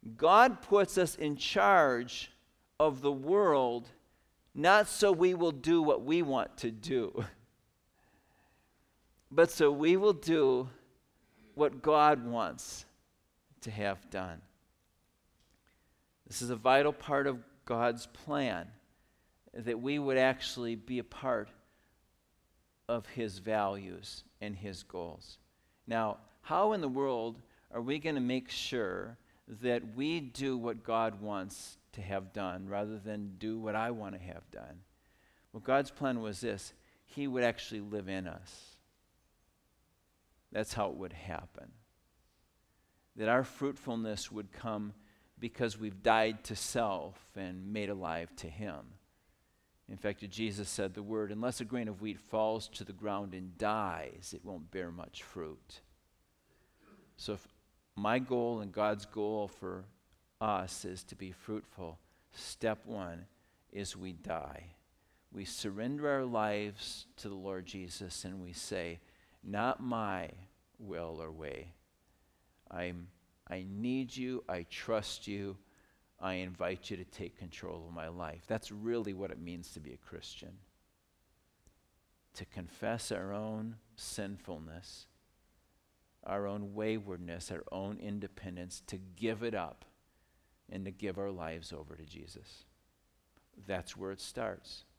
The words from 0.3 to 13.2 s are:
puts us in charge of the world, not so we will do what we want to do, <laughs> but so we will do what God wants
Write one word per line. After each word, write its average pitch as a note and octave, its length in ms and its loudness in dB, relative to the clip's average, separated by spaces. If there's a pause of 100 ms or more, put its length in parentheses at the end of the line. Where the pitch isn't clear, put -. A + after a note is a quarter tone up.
puts G3 360 6
us F3+ 180 4
in D3 200 0
charge D3 960 6 (480)
of C#3+ 220 6
the C#3+ 100 4
world, C#3 760 4 (640)
not F#3+ 320 8
so G3+ 240 6
we F3+ 220 8
will E3+ 180 4
do D#3+ 300 6
what D3 220 6
we D#3+ 180 4
want C3+ 380 2
to A#2+ 120 0
do, A2+ 540 0 (960)
<laughs> - 1040 -20
but E3 220 8
so D3 200 8
we D#3 260 8
will G3+ 160 8
do C#3 560 6 (840)
what C#3 280 4
God D3+ 420 10
wants A#2 640 -2 (760)